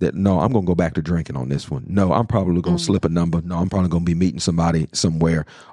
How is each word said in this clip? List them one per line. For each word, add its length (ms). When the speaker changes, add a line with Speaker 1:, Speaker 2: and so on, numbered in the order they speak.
Speaker 1:
that, 160
"No, 240
I'm 120
gonna 140
go 80
back 200
to 80
drinking 340
on 120
this 220
one. 160
No, 260
I'm 140
probably 340
gonna 160
Speaker 2:
Mm. 40
Speaker 1:
slip 240
a 40
number. 360
No, 140
I'm 100
probably 200
gonna 160
be 120
meeting 240
somebody 520
somewhere." 540